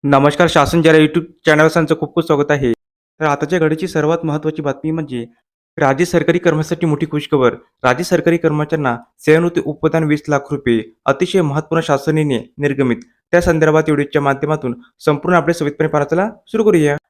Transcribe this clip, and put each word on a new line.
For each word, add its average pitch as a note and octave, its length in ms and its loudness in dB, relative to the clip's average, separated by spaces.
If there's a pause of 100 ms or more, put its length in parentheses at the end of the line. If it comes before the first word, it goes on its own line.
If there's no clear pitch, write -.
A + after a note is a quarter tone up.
नमस्कार, C#3+ 420 4
शासन D#3+ 340 2
जरा D#3+ 160 6
YouTube D#3 280 2 (200)
चॅनलवर D#3 300 4
तुमचं D#3+ 240 2
खूप D3 160 -6
खूप E3 100 0
स्वागत C#3+ 260 0
आहे. C3+ 200 0
तर - 540 -10
आताच्या D3+ 340 -2
घडीची D#3+ 280 0
सर्वात D#3+ 380 -2
महत्त्वाची D3+ 360 -4
बातमी C#3+ 300 -6
म्हणजे C3 320 -8 (540)
राज्य C#3 280 2
सरकारी E3+ 340 0
कर्मचाऱ्यांसाठी D#3 460 -2
मोठी D#3 260 0
खुशखबर. C#3 420 0 (300)
राज्य B2+ 200 0
सरकारी E3+ 340 2
कर्मचाऱ्यांना D3+ 580 -2 (240)
सेवानिवृत्ती E3 460 2
उपदान D#3+ 380 -2
वीस D3+ 240 -2
लाख C#3+ 240 -2
रुपये, A#2 320 -2 (220)
अतिशय F3 360 0
महत्त्वपूर्ण D#3 440 -2
शासन D#3 300 -2
निर्णय C#3+ 260 0 (160)
निर्गमित. C3+ 400 -2 (340)
त्या F3 100 2
संदर्भात D#3 460 2
व्हिडिओच्या D3 340 -2
माध्यमातून C#3 540 -2 (300)
संपूर्ण D#3 320 0
अपडेट E3 180 0
सविस्तरपणे D3 340 -2
पाहण्याला D#3+ 400 -2 (180)
सुरू A3 160 -2
करूया. D#3 340 2 (120)